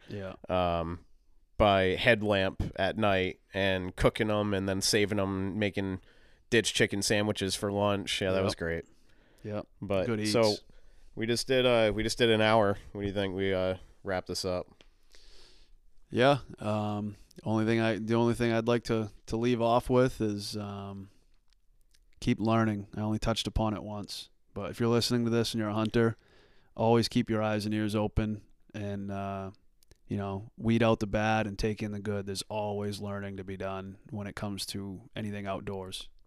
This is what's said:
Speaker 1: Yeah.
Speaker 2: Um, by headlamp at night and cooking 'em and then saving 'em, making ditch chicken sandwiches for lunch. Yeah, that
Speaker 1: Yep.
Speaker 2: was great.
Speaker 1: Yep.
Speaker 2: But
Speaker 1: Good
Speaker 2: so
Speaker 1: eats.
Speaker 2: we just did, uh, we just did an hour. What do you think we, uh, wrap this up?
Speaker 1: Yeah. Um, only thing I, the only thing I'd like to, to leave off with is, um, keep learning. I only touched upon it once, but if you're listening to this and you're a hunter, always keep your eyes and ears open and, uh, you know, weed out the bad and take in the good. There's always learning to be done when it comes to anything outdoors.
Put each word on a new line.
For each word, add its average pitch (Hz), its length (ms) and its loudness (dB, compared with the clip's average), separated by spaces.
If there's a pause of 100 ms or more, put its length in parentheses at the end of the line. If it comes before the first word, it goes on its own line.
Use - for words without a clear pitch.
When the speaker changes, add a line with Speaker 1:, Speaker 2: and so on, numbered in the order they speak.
Speaker 1:
Yeah. 95 260 -10 (140)
Speaker 2:
Um, 85 520 0 (580)
by 98 380 6
headlamp 104 680 2 (140)
at 92 200 0
night 95 440 0 (120)
and 92 440 0
cooking 113 340 2
'em 104 240 0
and 95 140 -2
then 95 120 -2
saving 104 380 2
'em, 95 400 -2
making 98 420 -2 (480)
ditch 113 260 2
chicken 104 280 0
sandwiches 104 540 0
for 101 160 -4
lunch. 101 500 0
Yeah, 95 80 2
that 92 60 2
Speaker 1:
Yep. 95 80 2
Speaker 2:
was 104 100 0
great. 82 300 -4 (580)
Speaker 1:
Yep. 104 240 -8 (160)
Speaker 2:
But 95 240 0
Speaker 1:
Good 107 220 -2
Speaker 2:
so 110 240 4
Speaker 1:
eats. 98 100 -6 (540)
Speaker 2:
we 110 100 -4
just 117 220 -2
did, 127 180 4
uh, 113 260 6
we 107 120 -2
just 113 140 -2
did 117 120 6
an 110 100 6
hour. 107 380 4 (140)
What 101 100 -10
do 101 40 -4
you 98 60 -2
think 98 220 -2
we, 98 180 0
uh, 92 220 0 (300)
wrap 92 220 -4
this - 180 -6
up? 90 240 -4 (1400)
Speaker 1:
Yeah. 127 280 4 (220)
Um, 104 560 -4 (280)
only 110 200 2
thing 113 160 2
I, 113 180 0
the 110 160 0
only 117 200 4
thing 117 180 2
I'd 113 160 2
like 120 160 2
to, 110 260 -2 (160)
to 113 100 -4
leave 117 240 2
off 117 300 4
with 127 300 4
is, 104 360 -4
um, 98 520 -10 (1120)
keep 123 200 0
learning. 110 460 2 (100)
I 104 40 -6
only 107 180 -2
touched - 280 -2
upon 110 280 0
it 92 80 -8
once, 104 460 -12 (260)
but 95 160 -8
if - 100 -10
you're 117 80 4
listening 120 360 2
to 117 60 0
this 113 240 0
and 113 60 -2
you're 107 100 -2
a 104 40 -4
hunter, 113 420 2 (580)
always 113 340 4
keep 120 220 0
your 107 120 0
eyes 107 220 0
and 107 100 -2
ears 107 200 -2
open 107 460 -2 (340)
and, 101 360 -6
uh, 98 400 -8 (580)
you 101 80 -4
know, 98 400 -6
weed 113 260 2
out 113 180 4
the 107 60 0
bad 107 400 0
and 98 120 -8
take 107 240 -2
in 104 100 -6
the 104 80 -8
good. 101 260 -6
There's 95 220 -6
always 104 520 -4
learning 101 360 -8
to 98 80 -10
be 95 120 -8
done 95 420 -8 (120)
when 104 160 -8
it 95 80 -10
comes 98 320 -6
to 98 360 -10 (120)
anything 104 320 -8
outdoors. 95 600 -8 (180)